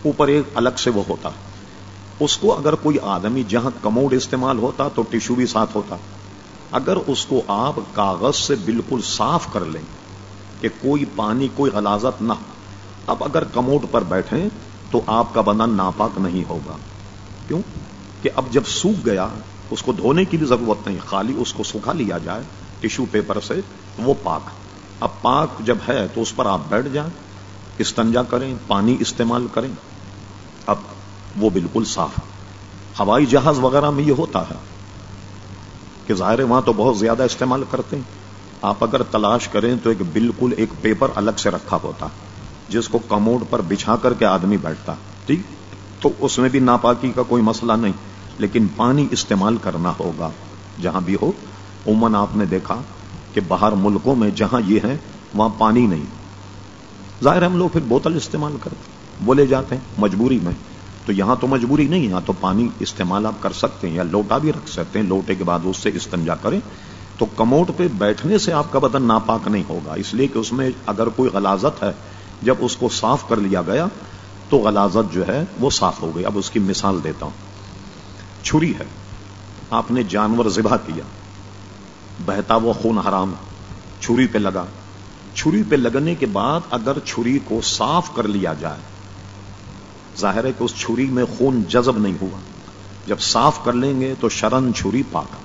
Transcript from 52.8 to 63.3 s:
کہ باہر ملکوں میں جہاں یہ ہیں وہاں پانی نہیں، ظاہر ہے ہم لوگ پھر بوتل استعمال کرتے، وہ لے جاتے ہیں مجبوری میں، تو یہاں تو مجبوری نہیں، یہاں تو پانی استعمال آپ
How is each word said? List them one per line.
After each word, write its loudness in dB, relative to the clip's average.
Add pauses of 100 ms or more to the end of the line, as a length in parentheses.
کہ 2
باہر 4
ملکوں 4
میں 4
جہاں 2
یہ 6
ہیں 0 (380)
وہاں 4 (100)
پانی 6
نہیں، 2 (1200)
ظاہر 6
ہے 6
ہم 2
لوگ 4
پھر 2
بوتل 4
استعمال -2
کرتے، -12 (340)
وہ 6
لے 8
جاتے 2
ہیں -6 (160)
مجبوری 4
میں، -2 (540)
تو 2
یہاں 4
تو 2
مجبوری 4
نہیں، 4
یہاں 2
تو 0
پانی 2 (120)
استعمال 0
آپ 0